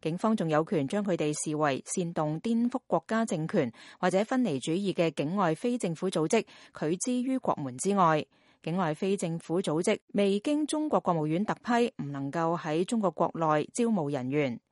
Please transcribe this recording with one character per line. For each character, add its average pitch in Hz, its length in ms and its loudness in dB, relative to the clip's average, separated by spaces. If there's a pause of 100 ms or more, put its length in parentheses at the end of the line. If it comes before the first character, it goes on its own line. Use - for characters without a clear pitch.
警 160 160 -4
方 220 180 0
仲 175 140 0
有 156 160 4
權 147 240 0
將 202 160 -2
佢 190 120 0
哋 151 140 0 (140)
視 156 100 -2
為 147 300 0
煽 170 300 -4
動 156 260 -2
顛 233 300 0
覆 - 160 -6
國 175 200 0
家 226 200 0
政 165 200 -2
權 151 240 0 (280)
或 180 100 0
者 190 160 2
分 254 180 0
離 160 160 0
主 160 140 -4
義 185 220 -2
嘅 165 160 2
境 170 260 -2
外 175 180 2
非 240 220 -2
政 180 180 -2
府 180 140 -4
組 165 200 0
織， 220 160 2 (340)
拒 160 180 -2
之 247 160 -4 (100)
於 262 140 -2
國 - 260 0
門 127 140 -6
之 196 180 0
外。 160 300 4 (380)
境 165 160 -2
外 160 160 0
非 196 200 -2
政 165 240 -4
府 165 220 -2
組 165 220 0
織 208 160 2 (160)
未 202 260 2
經 294 260 0
中 302 220 -2
國 214 120 2
國 180 140 0
務 156 120 0
院 165 180 0
特 - 100 -4
批， 240 380 0 (100)
唔 143 80 -6
能 139 220 -6
夠 165 240 0
喺 156 280 -2
中 233 160 -2
國 190 100 2
國 160 240 0
內 151 400 2
招 233 160 2
募 170 180 0
人 131 220 -2
員。 135 300 0 (120)